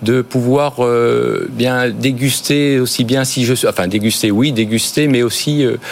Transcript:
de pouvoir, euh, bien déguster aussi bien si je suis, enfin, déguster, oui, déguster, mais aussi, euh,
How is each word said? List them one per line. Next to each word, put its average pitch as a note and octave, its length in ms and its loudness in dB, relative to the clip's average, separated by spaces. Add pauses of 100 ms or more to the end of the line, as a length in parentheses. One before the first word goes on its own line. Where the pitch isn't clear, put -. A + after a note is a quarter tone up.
de A#2+ 200 2
pouvoir, C3 560 0
euh, A#2+ 720 0
bien B2 400 0
déguster C3+ 880 0
aussi B2 240 0
bien C3 200 0
si B2+ 200 -2
je B2 100 2
suis, A#2 140 0
enfin, G2 200 -2
déguster, G#2+ 420 0
oui, B2 220 2
déguster, A2+ 560 0
mais B2+ 140 2
aussi, C#3+ 420 0
euh, A#2 120 0 (160)